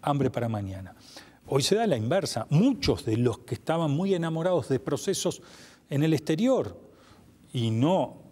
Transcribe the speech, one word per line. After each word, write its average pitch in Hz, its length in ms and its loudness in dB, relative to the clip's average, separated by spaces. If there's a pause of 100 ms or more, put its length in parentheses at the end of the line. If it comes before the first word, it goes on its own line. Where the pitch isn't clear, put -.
hambre 139 280 0
para 117 180 -4
mañana. 95 480 -8 (520)
Hoy 135 160 0
se 196 120 2
da 226 120 0
la 151 100 2
inversa. 131 540 -2
Muchos 175 520 4
de 110 140 0
los 120 220 2
que - 160 -8
estaban 160 340 -2
muy 185 240 2
enamorados 165 560 0
de 131 100 2
procesos 151 640 -4 (480)
en 143 140 0
el 160 100 4
exterior 165 680 0 (720)
y 117 200 0
no 135 500 0 (100)